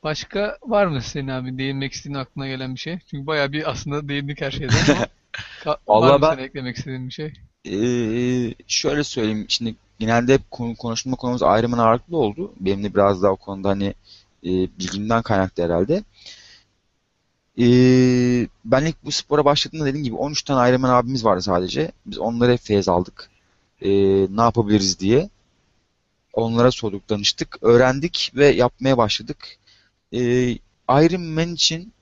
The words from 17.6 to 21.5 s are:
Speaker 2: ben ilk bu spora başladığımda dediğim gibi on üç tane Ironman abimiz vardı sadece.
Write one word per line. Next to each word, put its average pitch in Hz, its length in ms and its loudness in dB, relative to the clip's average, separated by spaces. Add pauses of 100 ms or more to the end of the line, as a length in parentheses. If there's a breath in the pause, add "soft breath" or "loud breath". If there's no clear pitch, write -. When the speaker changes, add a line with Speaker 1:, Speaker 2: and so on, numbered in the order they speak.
Speaker 2:
ben 131 220 2
ilk 160 180 -8
bu 147 80 -8
spora 151 320 0
başladığımda 147 420 0
dediğim 139 180 -4
gibi 113 120 -4
on 139 160 -4
üç 135 100 -6
tane 127 280 2
Ironman 127 200 2
abimiz 123 340 0
vardı 92 180 2
sadece. 95 500 -2 (140)